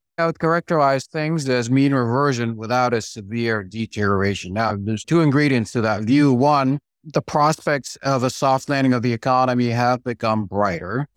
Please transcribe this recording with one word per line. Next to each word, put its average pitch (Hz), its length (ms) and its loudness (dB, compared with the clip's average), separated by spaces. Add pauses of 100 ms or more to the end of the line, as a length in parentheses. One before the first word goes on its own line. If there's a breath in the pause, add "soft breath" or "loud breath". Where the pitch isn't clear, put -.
(180)
I 165 80 0
would 165 140 -4
characterize 160 680 0
things 156 400 -4
as 123 240 0
mean 139 220 4
reversion 120 640 0
without 120 360 0
a 113 80 0
severe 113 600 -4
deterioration. 98 880 -2
Now, 107 260 -2
there's 104 280 -6
two 165 160 2
ingredients 139 500 2
to 120 100 -2
that 107 200 0
view. 139 320 4
One, 135 460 2 (260)
the 151 160 -4
prospects 151 800 0
of 135 180 0
a 127 80 0
soft 131 380 0
landing 135 240 2
of 123 100 0
the 120 120 0
economy 127 560 0
have 120 340 0
become 110 420 -2
brighter. 98 720 -2